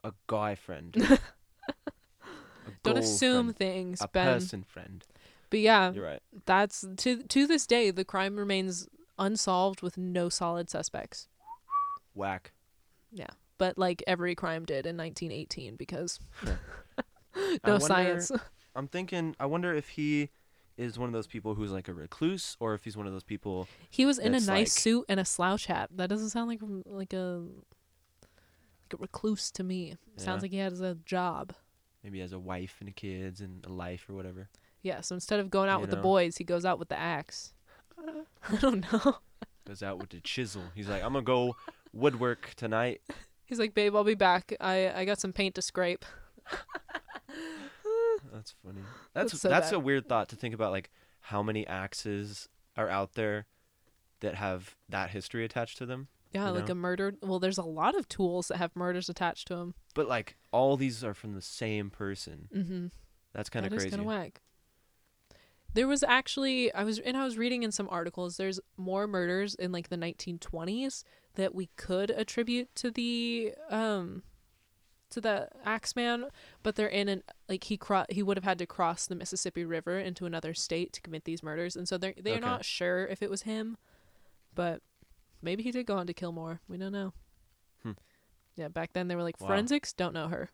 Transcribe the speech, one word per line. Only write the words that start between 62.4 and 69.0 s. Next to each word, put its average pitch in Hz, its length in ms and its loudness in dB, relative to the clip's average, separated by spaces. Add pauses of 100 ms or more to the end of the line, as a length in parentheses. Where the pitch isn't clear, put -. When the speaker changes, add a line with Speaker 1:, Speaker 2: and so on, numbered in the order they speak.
Speaker 2:
Mm-hmm. 180 320 -2 (460)
Speaker 1:
That's - 160 -6
kinda 196 200 -2
Speaker 2:
That 208 60 -2
is - 80 0
Speaker 1:
crazy. - 140 -2
Speaker 2:
kinda 208 80 -4
whack. 208 360 -4 (1300)
There 247 140 6
was 277 160 4
actually, 262 720 4
I 196 100 0
was, 214 160 0
and 247 180 -2
I 269 80 2
was 233 120 -2
reading 240 260 2
in 214 80 0
some 202 180 -2
articles, 175 480 -4
there's 190 220 -2 (180)
more 190 300 0